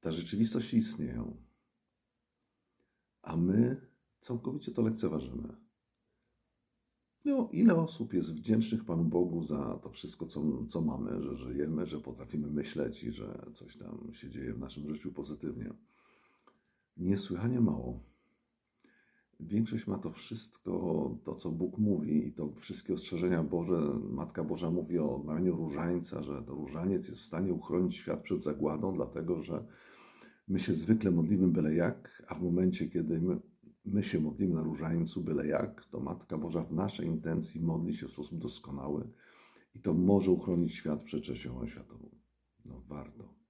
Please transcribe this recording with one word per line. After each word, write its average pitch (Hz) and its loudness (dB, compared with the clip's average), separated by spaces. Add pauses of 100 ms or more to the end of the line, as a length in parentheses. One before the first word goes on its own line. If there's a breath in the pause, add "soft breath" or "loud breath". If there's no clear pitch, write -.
Ta 85 -2
rzeczywistość 101 0
istnieje, 58 0 (1900)
a - -4
my 110 4 (300)
całkowicie 131 -6
to 117 2
lekceważymy. 76 -2 (1700)
No, 269 2
ile 185 10
osób 160 0
jest 82 2
wdzięcznych 110 2
Panu 85 2
Bogu 85 4
za 71 -2
to - -12
wszystko, - -10
co, 73 -2
co 85 -2
mamy, 65 -2
że 69 -4
żyjemy, 73 -2
że 76 -6
potrafimy 73 -6
myśleć 73 -4
i 57 -4
że 53 -10
coś - -20
tam - -12
się - -14
dzieje - -6
w 60 -6
naszym 71 -8
życiu - -8
pozytywnie? 73 -8 (1200 soft breath)
Niesłychanie 98 0
mało. 62 0 (1300 soft breath)
Większość 113 0
ma 101 0
to 82 -4
wszystko, 87 -2
to, 78 -6
co - -6
Bóg 85 -2
mówi, 78 4
i 71 -6
to 76 -4
wszystkie - -6
ostrzeżenia 87 2
Boże. 85 2 (300)
Matka 80 -4
Boża 82 -2
mówi 85 0
o 71 2
odmawianiu 80 2
różańca, 80 -2
że 71 -6
to 67 -10
różaniec 78 -2
jest - -12
w - -20
stanie 90 0
uchronić 87 2
świat - -4
przed - -2
zagładą, 76 0
dlatego 82 -2
że 76 -4 (840 loud breath)
my 95 2
się 92 2
zwykle 98 4
modlimy 90 6
byle 78 4
jak, - 0
a - -8
w 78 -6
momencie, 90 2
kiedy 82 0
my, 90 2 (440)
my 101 2
się - 0
modlimy 80 2
na 80 0
różańcu 82 -2
byle 76 0
jak, - -2
to - -8
Matka - -6
Boża 82 0
w - -6
naszej 85 0
intencji 82 -2
modli 82 0
się 65 -8
w - -14
sposób 76 -8
doskonały 71 -6 (640 loud breath)
i - -16
to 87 2
może 95 6
uchronić 85 4
świat 76 -2
przed - -4
trzecią 62 -6
wojną 60 -6
światową. - -16 (540)
No, 64 -16
warto. - -14 (160)